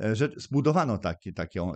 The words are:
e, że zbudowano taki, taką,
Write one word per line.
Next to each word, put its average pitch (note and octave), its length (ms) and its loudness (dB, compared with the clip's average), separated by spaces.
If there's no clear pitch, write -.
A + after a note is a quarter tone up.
e, A2 120 2
że C#3+ 200 2
zbudowano C#3+ 640 2
taki, F2 360 -6
taką, F2 420 -4